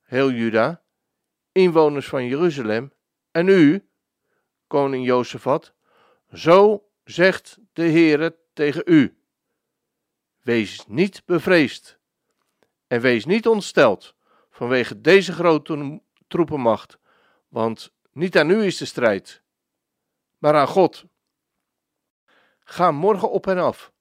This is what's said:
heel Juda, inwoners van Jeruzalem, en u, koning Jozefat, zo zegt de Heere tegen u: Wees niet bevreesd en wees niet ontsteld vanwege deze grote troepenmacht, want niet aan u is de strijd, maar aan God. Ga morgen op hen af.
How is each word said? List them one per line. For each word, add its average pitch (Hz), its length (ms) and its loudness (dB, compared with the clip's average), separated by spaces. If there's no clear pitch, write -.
heel 135 300 -2
Juda, 117 500 -2
inwoners 156 560 2
van 131 180 -6
Jeruzalem, 135 680 -4
en 170 160 -2
u, 185 420 4
koning 135 380 -4
Jozefat, 123 680 -4
zo 202 560 2
zegt - 540 -2
de 165 80 -6
Heere 165 560 2
tegen 147 320 -4
u: 156 320 2
Wees 117 460 -4
niet 165 380 -6
bevreesd 170 760 -2
en 120 140 -2
wees 120 240 0
niet 214 220 -2
ontsteld 170 680 0
vanwege 120 520 -4
deze 180 320 2
grote 156 680 -4
troepenmacht, 131 680 -4
want 110 460 -8
niet 180 260 -4
aan 151 120 2
u 214 140 2
is 185 140 -4
de 147 80 -10
strijd, 107 560 -4
maar 151 180 0
aan 143 120 2
God. 170 380 0
Ga 175 320 -2
morgen 185 400 -2
op 185 140 -6
hen 190 120 -2
af. 147 440 -4